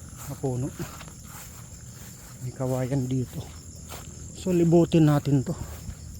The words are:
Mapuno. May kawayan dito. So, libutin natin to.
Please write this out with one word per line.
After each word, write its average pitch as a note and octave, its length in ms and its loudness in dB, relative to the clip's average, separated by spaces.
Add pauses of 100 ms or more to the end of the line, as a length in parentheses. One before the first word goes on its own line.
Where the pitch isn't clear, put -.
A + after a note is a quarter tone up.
(320)
Mapuno. C3 400 -2 (1700)
May B2+ 160 -8
kawayan C3 480 0
dito. B2+ 400 -2 (960)
So, F3+ 160 0
libutin E3 560 8
natin C#3+ 320 4
to. F3+ 80 -2 (680)